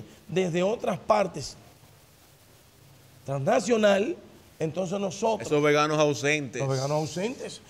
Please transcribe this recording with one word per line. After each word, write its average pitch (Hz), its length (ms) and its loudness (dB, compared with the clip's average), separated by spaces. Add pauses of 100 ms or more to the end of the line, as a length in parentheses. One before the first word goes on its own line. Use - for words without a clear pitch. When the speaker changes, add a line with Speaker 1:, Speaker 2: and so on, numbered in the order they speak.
(280)
Speaker 1:
desde 175 340 0
otras 214 360 -2
partes - 580 0 (1700)
transnacional, 208 880 2 (420)
entonces 175 420 -4
nosotros 208 460 -2
Speaker 2:
Esos 147 160 2
veganos 151 360 2
ausentes. 143 640 0
Speaker 1:
Los 135 100 0
veganos 135 220 0
ausentes. 180 760 -6